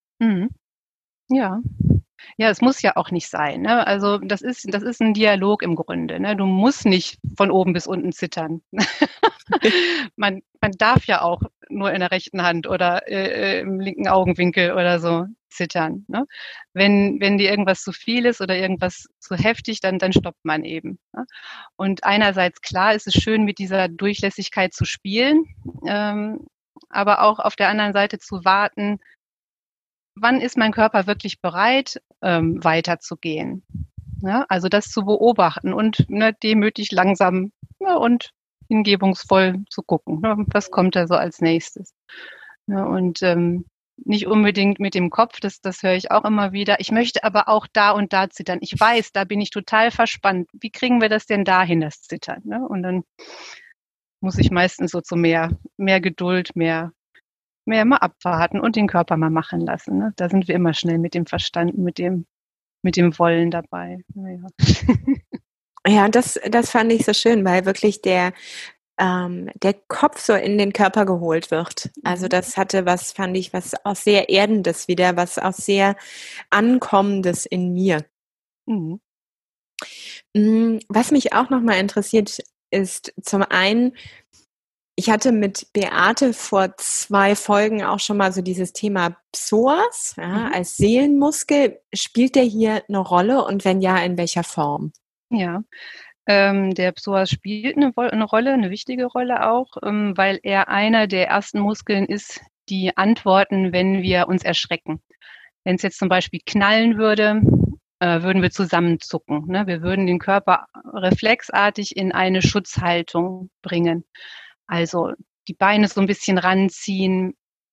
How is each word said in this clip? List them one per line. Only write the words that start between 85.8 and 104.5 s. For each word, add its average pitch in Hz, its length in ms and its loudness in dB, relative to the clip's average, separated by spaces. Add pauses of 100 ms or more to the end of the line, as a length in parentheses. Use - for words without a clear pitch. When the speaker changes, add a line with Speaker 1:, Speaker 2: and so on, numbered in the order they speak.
Speaker 2:
vor 190 440 -2
zwei 202 580 0
Folgen 208 480 0
auch 202 160 -2
schon 208 180 -4
mal 190 160 2
so 190 100 -4
dieses 180 300 -4
Thema 185 440 -2 (160)
Psoas, 294 840 0
ja, 165 100 -10
Speaker 1:
Mhm. 208 260 -4
Speaker 2:
als 180 240 -4
Seelenmuskel. 277 1040 2 (120)
Spielt 247 440 0
der 254 80 6
hier 220 440 0
eine 202 100 -2
Rolle 190 460 2
und 196 200 -2
wenn 190 160 2
ja, 185 180 2
in 175 180 0
welcher 170 280 -2
Form? 147 480 -4 (380)
Speaker 1:
Ja, 185 320 -2 (640)
ähm, 196 480 2
der 180 180 0
Psoas 190 380 -2
spielt 214 460 -6
eine 277 200 4
Wo-, 240 60 0
eine 220 220 0
Rolle, 233 280 2
eine 214 180 0
wichtige 247 360 -6
Rolle 247 440 -2
auch, 247 320 -2
ähm, 208 340 -2
weil 196 260 0
er 196 260 0
einer 214 400 2
der 185 200 0
ersten 202 320 -2
Muskeln 202 460 -2
ist, - 340 -10 (280)
die 185 280 -2
antworten, 190 760 2
wenn 190 300 0
wir 180 260 2
uns 185 160 0
erschrecken. 170 560 -4 (640)